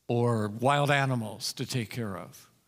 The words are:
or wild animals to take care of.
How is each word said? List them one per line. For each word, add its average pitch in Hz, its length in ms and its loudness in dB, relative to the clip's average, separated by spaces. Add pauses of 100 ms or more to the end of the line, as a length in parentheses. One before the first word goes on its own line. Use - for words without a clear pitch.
or 120 420 2
wild 135 420 2
animals 123 640 0
to 131 120 -6
take 120 240 -4
care 107 260 -6
of. - 320 -14 (200)